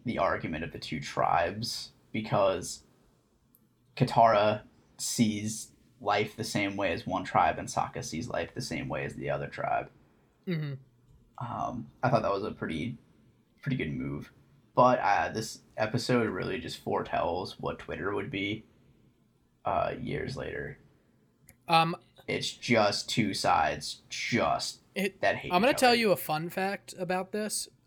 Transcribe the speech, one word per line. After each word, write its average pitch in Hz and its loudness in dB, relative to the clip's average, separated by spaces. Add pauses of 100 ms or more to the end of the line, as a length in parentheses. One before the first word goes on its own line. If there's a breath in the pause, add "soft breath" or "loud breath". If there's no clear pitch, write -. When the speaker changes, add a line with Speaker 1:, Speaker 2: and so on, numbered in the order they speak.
Speaker 1:
the 117 -2
argument 82 0
of 80 -6
the - -12
two 76 -6
tribes 95 0 (220)
because 104 0 (1120)
Katara 107 6 (360)
sees 107 -2 (280)
life 104 0
the 110 -4
same 98 -2
way 95 0
as - -6
one 92 -2
tribe 85 4
and 85 -6
Sokka - -2
sees 80 -6
life - -4
the - -8
same 67 -6
way 71 -4
as 71 -6
the 71 -6
other 71 -2
tribe. - -4 (580)
Speaker 2:
Mm-hmm. 151 -4 (720)
Speaker 1:
Um, 110 -6 (140)
I 127 2
thought 113 4
that 98 0
was 98 0
a 107 -4
pretty, 98 -6 (640)
pretty 135 -2
good 78 -2
move. 69 -6 (420)
But, 123 6
uh, 90 2
this 110 -6 (160)
episode 113 2
really 92 -4
just - -10
foretells 92 -2
what 80 -4
Twitter 85 -4
would 101 -4
be, 101 -2 (1000)
uh, 82 0
years - -6
later. - -8 (880)
Speaker 2:
Um, 165 4 (300)
Speaker 1:
It's - -2
just 107 2
two 104 2
sides 76 0
just - 0 (160)
Speaker 2:
it, 196 -2
Speaker 1:
that 95 2
hate - -6
Speaker 2:
I'm 180 4
gonna 262 6
Speaker 1:
each 285 2
Speaker 2:
tell 247 6
Speaker 1:
other. 240 6
Speaker 2:
you 220 4
a 165 4
fun 156 -4
fact 196 -4
about 185 -4
this. 214 -4 (200)